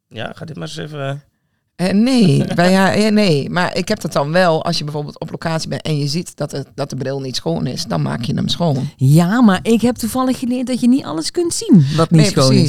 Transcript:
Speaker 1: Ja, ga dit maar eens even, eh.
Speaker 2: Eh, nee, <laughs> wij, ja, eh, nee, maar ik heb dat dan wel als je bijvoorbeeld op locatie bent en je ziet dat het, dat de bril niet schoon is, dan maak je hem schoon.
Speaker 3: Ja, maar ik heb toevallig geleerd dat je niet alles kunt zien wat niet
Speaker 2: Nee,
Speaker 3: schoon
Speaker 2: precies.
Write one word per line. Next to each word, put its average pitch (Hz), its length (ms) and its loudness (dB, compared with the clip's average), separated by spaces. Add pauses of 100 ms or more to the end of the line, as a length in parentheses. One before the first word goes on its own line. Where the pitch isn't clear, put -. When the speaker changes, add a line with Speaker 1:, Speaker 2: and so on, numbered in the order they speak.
Speaker 1:
Ja, - 260 -10
ga - 100 -16
dit 165 120 -14
maar 165 120 -10
eens 151 80 -14
even, 151 320 -10
eh. 139 60 -6 (720)
Speaker 2:
Eh, 180 60 0
nee, 208 500 4
<laughs> - 100 -4
wij, 180 160 4
ja, 190 220 4
eh, 214 200 2
nee, 165 380 2
maar 165 260 -2
ik 180 120 -4
heb 214 120 -2
dat 156 120 -6
dan 147 200 -2
wel 170 320 2
als 165 140 -2
je 151 60 -6
bijvoorbeeld 147 360 -8
op 160 100 -10
locatie 160 380 -6
bent - 140 -6
en 156 160 -2
je 143 100 0
ziet 170 280 -6
dat 147 160 -6
het, 135 220 -8
dat 135 160 -6
de 139 60 -8
bril 131 240 -4
niet 131 160 -8
schoon 165 300 -2
is, 123 180 -6
dan 160 180 -2
maak 139 200 -4
je - 120 -2
hem - 140 -2
schoon. 147 480 -2
Speaker 3:
Ja, 170 440 4
maar 196 220 4
ik 220 180 2
heb 240 160 0
toevallig 254 420 -2
geleerd 247 280 -4
dat 247 140 -4
je 240 80 2
niet 262 160 2
alles 311 260 -6
kunt 339 240 -2
zien 240 320 4 (100)
wat 160 140 2
niet 160 100 6
Speaker 2:
Nee, 190 100 4
Speaker 3:
schoon 135 180 2
Speaker 2:
precies. 135 200 4